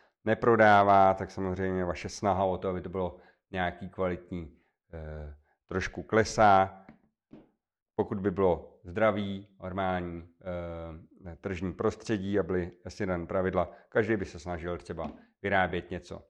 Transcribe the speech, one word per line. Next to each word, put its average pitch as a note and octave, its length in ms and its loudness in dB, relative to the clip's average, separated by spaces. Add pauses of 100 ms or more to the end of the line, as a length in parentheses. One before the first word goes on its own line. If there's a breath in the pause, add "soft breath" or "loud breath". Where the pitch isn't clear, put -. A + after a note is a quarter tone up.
(240 soft breath)
neprodává, G#2 920 6
tak F#2 160 -8
samozřejmě F#2 540 -2
vaše F2 240 -6
snaha G2 360 0
o F#2 140 0
to, F#2+ 100 -6
aby F2+ 120 -4
to F2+ 80 -12
bylo F2+ 280 -6 (340 soft breath)
nějaký F2+ 380 -4
kvalitní, F2+ 680 -6 (360 soft breath)
eh, D2+ 440 -12 (320)
trošku F2+ 340 -6
klesá. G2+ 840 4 (1120)
Pokud G#2 260 -4
by G2 100 0
bylo F2 540 0
zdravý, G2+ 640 -2 (140)
normální, F#2 680 -4 (120)
eh, E2+ 960 -12
tržní F#2 360 -6
prostředí G#2 680 -2
a F#2 40 2
byly F2+ 300 -2 (120)
jasně F#2+ 220 -8
dané F2 200 -4
pravidla, F#2 440 -2 (180 loud breath)
každý A2 280 0
by F#2+ 80 -2
se F2 140 -14
snažil F2 400 -8
třeba E2 320 -6 (320 loud breath)
vyrábět F#2 480 0
něco - 400 -12